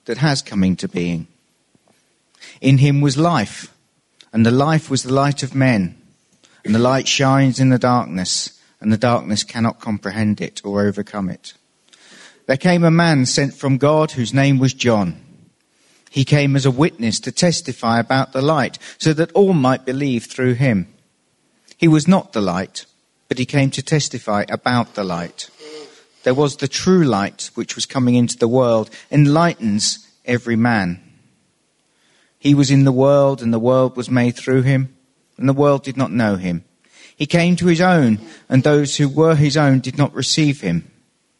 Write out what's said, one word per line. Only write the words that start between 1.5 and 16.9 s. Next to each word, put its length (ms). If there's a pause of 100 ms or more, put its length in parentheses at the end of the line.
In 180
him 220
was 160
life, 560 (600)
and 120
the 60
life 400
was 140
the 100
light 300
of 100
men. 400 (680)
And 100
the 60
light 260
shines 540
in 100
the 80
darkness, 840 (200)
and 120
the 40
darkness 480
cannot 340
comprehend 640
it 240
or 200
overcome 460
it. 240 (920)
There 100
came 260
a 80
man 360
sent 280
from 240
God 320
whose 240
name 240
was 160
John. 460 (880)
He 160
came 320
as 80
a 60
witness 500